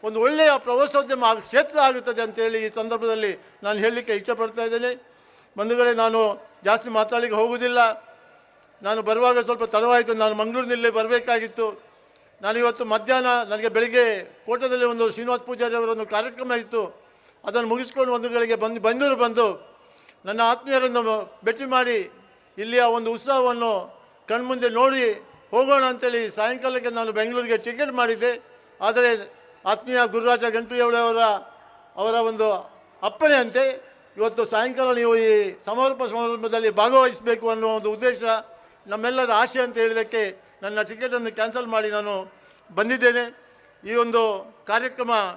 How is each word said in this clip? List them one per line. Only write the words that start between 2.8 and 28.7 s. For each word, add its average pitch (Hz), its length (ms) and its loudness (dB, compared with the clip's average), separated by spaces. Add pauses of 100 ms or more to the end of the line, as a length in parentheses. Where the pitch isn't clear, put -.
ನಾನು 208 160 -2
ಹೇಳಲಿಕ್ಕೆ 226 380 0
ಇಷ್ಟಪಡ್ತಾ 226 460 -4
ಇದ್ದೇನೆ. 240 520 -6 (440)
ಬಂಧುಗಳೇ, 240 340 2
ನಾನು 226 560 0 (160)
ಜಾಸ್ತಿ 226 260 0
ಮಾತಾಡಲಿಕ್ಕೆ 220 460 0
ಹೋಗುವುದಿಲ್ಲ. 240 720 2 (760)
ನಾನು 214 200 -2
ಬರುವಾಗ 240 360 2
ಸ್ವಲ್ಪ 233 260 -2
ತಡವಾಯಿತು, 233 500 2
ನಾನು 220 200 0
ಮಂಗಳೂರಿನಲ್ಲೇ 233 560 -2
ಬರಬೇಕಾಗಿತ್ತು. 226 920 -2 (600)
ನಾನು 220 160 -2
ಇವತ್ತು 240 260 0
ಮಧ್ಯಾಹ್ನ, 226 420 0
ನನಗೆ 226 420 0
ಬೆಳಿಗ್ಗೆ 226 560 2 (220)
ಕೋಟದಲ್ಲಿ 247 380 -2
ಒಂದು 233 260 0
ಶ್ರೀನಿವಾಸ 240 300 -4
ಪೂಜಾರಿ 240 360 -4
ಅವರ 226 120 0
ಒಂದು 220 180 -4
ಕಾರ್ಯಕ್ರಮ 240 460 -4
ಇತ್ತು, 226 500 -4 (420)
ಅದನ್ನು 226 240 -2
ಮುಗಿಸ್ಕೊಂಡು 254 440 -2
ಒಂದು 240 160 -2
ಗಳಿಗೆ 233 260 0
ಬಂದು, 220 260 -4
ಬೈಂದೂರು 254 360 2
ಬಂದು 226 600 0 (480)
ನನ್ನ 214 200 -4
ಆತ್ಮೀಯರನ್ನು 240 1000 0
ಭೇಟಿ 226 200 -2
ಮಾಡಿ 247 480 0 (460)
ಇಲ್ಲಿಯ 233 240 2
ಒಂದು 233 300 2
ಉತ್ಸವವನ್ನು 240 920 0 (260)
ಕಣ್ಮುಂದೆ 247 400 -2
ನೋಡಿ 247 440 2 (380)
ಹೋಗೋಣ 269 340 4
ಅಂತೇಳಿ 240 460 -2
ಸಾಯಂಕಾಲಕ್ಕೆ 247 600 -2
ನಾನು 226 220 -4
ಬೆಂಗಳೂರಿಗೆ 233 440 -2
ಟಿಕೆಟ್ 240 360 -4
ಮಾಡಿದ್ದೆ. 240 500 0 (380)